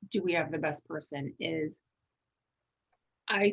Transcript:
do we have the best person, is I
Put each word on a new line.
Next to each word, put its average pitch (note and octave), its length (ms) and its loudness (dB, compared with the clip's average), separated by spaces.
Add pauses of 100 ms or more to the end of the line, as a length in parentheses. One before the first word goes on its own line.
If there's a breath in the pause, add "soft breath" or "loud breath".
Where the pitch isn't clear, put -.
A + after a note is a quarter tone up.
(120)
do G3+ 100 2
we F3+ 120 2
have D#3 180 2
the D#3+ 80 0
best D3+ 260 -2
person, D3 540 -6
is D#3+ 420 -2 (1500)
I G#3 240 6